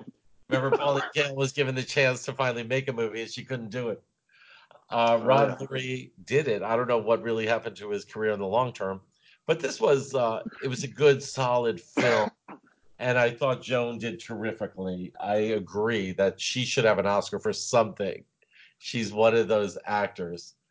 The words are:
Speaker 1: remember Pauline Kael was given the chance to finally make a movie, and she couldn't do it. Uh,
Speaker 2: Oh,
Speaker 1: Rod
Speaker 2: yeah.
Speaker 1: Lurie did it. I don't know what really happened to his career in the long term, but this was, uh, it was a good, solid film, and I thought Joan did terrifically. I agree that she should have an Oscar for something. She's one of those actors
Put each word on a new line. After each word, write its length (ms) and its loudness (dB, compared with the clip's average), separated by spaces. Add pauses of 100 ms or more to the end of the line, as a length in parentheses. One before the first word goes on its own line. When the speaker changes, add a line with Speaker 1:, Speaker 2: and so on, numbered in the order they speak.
(500)
Speaker 1:
remember 260 2
Pauline 260 0 (140)
Kael 180 0
was 180 0
given 220 -2
the 80 -2
chance 440 2
to 80 -6
finally 300 -2
make 240 -2
a 40 -2
movie, 300 -4
and 80 -10
she 140 -12
couldn't 260 -8
do 180 -4
it. 140 -6 (880)
Uh, 300 4
Speaker 2:
Oh, 40 -6
Speaker 1:
Rod 360 4
Speaker 2:
yeah. 60 -8
Speaker 1:
Lurie 440 -6 (140)
did 240 2
it. 140 0
I 140 0
don't 120 0
know 100 4
what 240 2
really 240 0
happened 300 -2
to 140 -10
his 160 -4
career 260 -2
in 60 -2
the 80 -4
long 260 0
term, 300 -6 (440)
but 140 0
this 200 -6
was, 340 2
uh, 280 0 (200)
it 60 -4
was 160 -4
a 40 -8
good, 340 4
solid 560 0
film, 520 2 (680)
and 200 2
I 120 4
thought 300 0
Joan 380 -2
did 220 -6
terrifically. 1000 -8
I 160 0
agree 760 -2
that 280 0
she 240 -2
should 220 2
have 120 6
an 80 0
Oscar 320 0
for 140 -2
something. 720 0 (540)
She's 340 -6
one 220 6
of 140 4
those 360 0
actors 680 -4 (160)